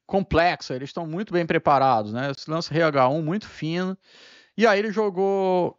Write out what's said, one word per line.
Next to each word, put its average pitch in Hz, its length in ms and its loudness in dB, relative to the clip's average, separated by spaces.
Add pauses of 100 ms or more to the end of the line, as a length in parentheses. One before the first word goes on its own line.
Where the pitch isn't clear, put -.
complexa, 165 680 0
eles 131 140 -8
estão 170 180 -8
muito 170 280 -8
bem 175 100 2
preparados, 135 680 2
né? 135 160 -4
Esse 139 200 -10
lance 160 220 -6
rei 160 100 2
H 139 280 4
um 156 100 -2
muito 170 260 -4
fino, 175 480 -4 (600)
e 214 100 4
aí 202 120 6
ele 214 120 -2
jogou 190 880 0